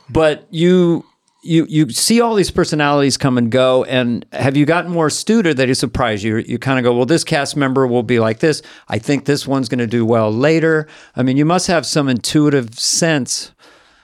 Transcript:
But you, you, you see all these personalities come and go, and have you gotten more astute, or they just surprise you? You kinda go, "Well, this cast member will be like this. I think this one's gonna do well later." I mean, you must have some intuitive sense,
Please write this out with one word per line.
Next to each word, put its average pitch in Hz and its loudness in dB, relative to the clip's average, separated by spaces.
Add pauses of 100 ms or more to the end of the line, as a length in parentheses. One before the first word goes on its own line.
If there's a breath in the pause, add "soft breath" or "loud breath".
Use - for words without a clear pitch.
But 151 0
you, 175 2 (380)
you, 165 2
you 151 0
see 226 0
all 233 0
these 190 0
personalities 147 0
come 127 0
and 117 0
go, 127 2
and 120 -2
have 135 -2
you 147 4
gotten 170 0
more 165 0
astute, 214 0
or 151 2
they 127 0
just 131 0
surprise 113 -2
you? 110 -2
You 120 -4
kinda 131 -2
go, 120 2
"Well, 123 2
this 165 2
cast 143 -4
member 135 0
will 120 0
be 117 0
like 110 0
this. 151 0 (240 loud breath)
I 110 -4
think 135 -2
this 143 -2
one's 131 -2
gonna 123 -2
do 117 0
well 110 2
later." 156 0 (280 loud breath)
I 123 -2
mean, 131 0
you 151 2
must 170 0
have 165 0
some 139 -2
intuitive 131 0
sense, - -2 (520 soft breath)